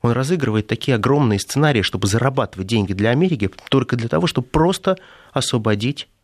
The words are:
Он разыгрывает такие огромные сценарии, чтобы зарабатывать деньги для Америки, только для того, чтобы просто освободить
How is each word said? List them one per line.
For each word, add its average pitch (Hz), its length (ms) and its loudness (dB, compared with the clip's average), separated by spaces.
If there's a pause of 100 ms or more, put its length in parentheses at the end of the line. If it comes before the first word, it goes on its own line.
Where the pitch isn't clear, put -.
Он 117 100 2
разыгрывает 127 540 0
такие - 280 -2
огромные 120 440 2
сценарии, 139 440 0
чтобы 98 260 -2
зарабатывать 113 580 -2
деньги 101 260 0
для 104 180 0
Америки, 135 400 0 (180)
только 131 280 0
для 117 120 -4
того, 165 180 0
чтобы 135 220 -2
просто 180 480 0 (360)
освободить 113 760 -2 (160)